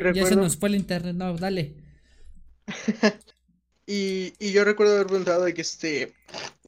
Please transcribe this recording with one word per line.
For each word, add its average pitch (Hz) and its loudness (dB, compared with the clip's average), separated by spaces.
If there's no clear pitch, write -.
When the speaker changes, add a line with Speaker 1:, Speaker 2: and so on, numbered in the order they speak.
Speaker 1:
ya 185 2
se 208 4
Speaker 2:
recuerdo - -
Speaker 1:
nos 185 2
fue 208 0
el 208 2
internet". 180 -4
No, 180 -4
dale. 180 -4
Speaker 2:
<laughs> - -2
Y, 190 -4
y 208 -4
yo 202 6
recuerdo 208 4
haber 196 2
preguntado 180 2
de 170 0
que, 165 -6
este... 147 -4